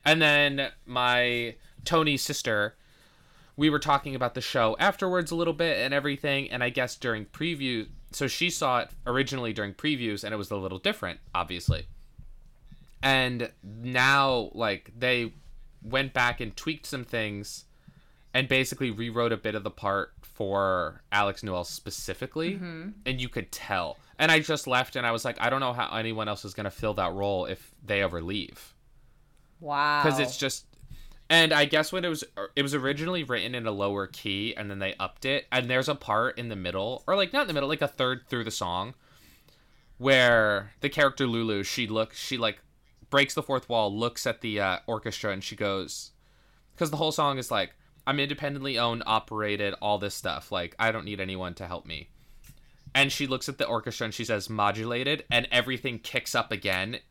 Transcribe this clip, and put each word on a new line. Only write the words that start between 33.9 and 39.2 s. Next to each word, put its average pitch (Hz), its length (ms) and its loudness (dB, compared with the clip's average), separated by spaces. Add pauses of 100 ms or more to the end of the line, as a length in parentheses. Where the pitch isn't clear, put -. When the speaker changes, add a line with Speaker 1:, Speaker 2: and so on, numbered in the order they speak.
Speaker 1:
key, 101 500 -4
and 104 140 -8
then 98 100 -8
they 98 180 -2
upped - 260 -6
it, 135 280 -2
and 123 180 0
there's 131 180 2
a 147 60 0
part 113 440 0
in 120 100 -8
the 107 80 -6
middle, 95 500 -4
or, 185 100 2
like, 190 160 0
not 285 100 2
in 220 60 -2
the 160 60 -4
middle, 139 140 0
like, 151 140 -2
a 139 60 0
third 127 400 -2
through 120 160 -2
the 113 60 -4
song, 95 440 -4 (1040)